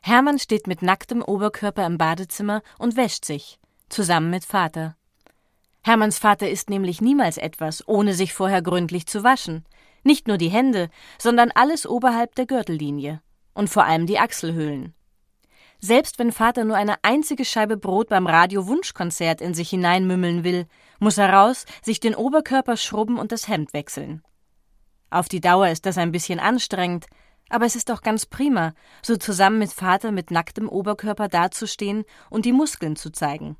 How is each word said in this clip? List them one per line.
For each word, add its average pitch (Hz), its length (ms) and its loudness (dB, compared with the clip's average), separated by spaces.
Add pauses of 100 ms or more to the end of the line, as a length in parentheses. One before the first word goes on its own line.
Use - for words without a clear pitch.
Hermann 269 360 4
steht 214 300 -2
mit 180 140 -6
nacktem 190 400 -2
Oberkörper 202 640 -2
im 170 120 -2
Badezimmer 185 640 -2 (160)
und 233 200 -2
wäscht 240 260 -2
sich, - 340 -10 (300)
zusammen 170 420 0
mit 180 140 -4
Vater. 160 540 -4 (840)
Hermanns 214 380 2
Vater 202 300 2
isst - 200 -6
nämlich 190 300 -2
niemals 233 380 2
etwas, 156 500 -8
ohne 208 260 2
sich 180 200 -2
vorher 190 280 0
gründlich 175 460 -2
zu 202 160 -6
waschen. 190 400 0 (400)
Nicht 269 240 4
nur 208 100 0
die 170 120 0
Hände, 214 400 2 (300)
sondern 233 320 4
alles 285 360 2
oberhalb 240 480 0
der 254 120 -2
Gürtellinie. 151 720 -4 (320)
Und 202 160 -2
vor - 160 4
allem 165 220 2
die 202 120 0
Achselhöhlen. 160 760 -4 (840)
Selbst 233 400 2
wenn 233 140 0
Vater 233 320 0
nur 214 100 0
eine 208 300 0
einzige 269 400 0
Scheibe 214 320 0
Brot 196 320 0
beim 185 180 2
Radio-Wunschkonzert 180 1120 0
in 175 140 -6
sich 165 160 -6
hineinmümmeln 180 720 0
will, 180 240 -2 (320)
muss 208 180 2
er 196 140 4
raus, 202 340 6 (160)
sich 220 200 -4
den 226 140 2
Oberkörper 262 600 0
schrubben 214 420 -2
und - 140 -6
das 226 160 -8
Hemd 156 240 -4
wechseln. 147 500 -10 (880)
Auf 170 200 -2
die 185 100 -4
Dauer 180 300 6
ist 165 160 -4
das 185 120 -2
ein 170 140 0
bisschen 170 300 -4
anstrengend, 180 640 -2 (460)
aber 233 140 0
es 233 100 -2
ist 233 140 -8
doch 220 120 -4
ganz 220 240 -2
prima, 202 480 -2 (280)
so 233 160 0
zusammen 196 420 2
mit 208 140 -2
Vater 190 380 0
mit 185 200 -4
nacktem 170 380 -4
Oberkörper 208 580 -4
dazustehen 202 760 -2 (240)
und 220 160 -2
die 247 80 2
Muskeln 254 420 0
zu 156 160 -14
zeigen. 151 480 -6